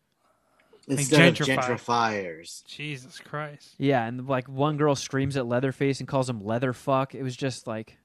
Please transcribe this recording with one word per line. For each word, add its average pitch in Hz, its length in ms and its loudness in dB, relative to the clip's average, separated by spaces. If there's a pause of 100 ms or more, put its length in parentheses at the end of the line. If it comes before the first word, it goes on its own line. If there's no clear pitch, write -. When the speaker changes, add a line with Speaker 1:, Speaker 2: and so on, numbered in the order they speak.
(880)
Speaker 1:
Instead 143 520 6
of 147 60 0
Speaker 2:
gentrify. 135 120 2
Speaker 1:
gentrifiers. 110 1080 -2
Speaker 2:
Jesus 143 540 -12
Christ. 147 600 -12
Speaker 3:
Yeah, 135 280 2
and, 127 200 -8
like, 131 220 -2
one 143 280 -2
girl 143 200 4
screams 135 400 -2
at 127 100 -2
Leatherface 131 540 0
and 131 80 -8
calls 131 200 0
him 117 120 -4
Leatherfuck. 127 760 -2
It 127 80 -10
was 127 140 -6
just - 300 -6
like, 110 380 -10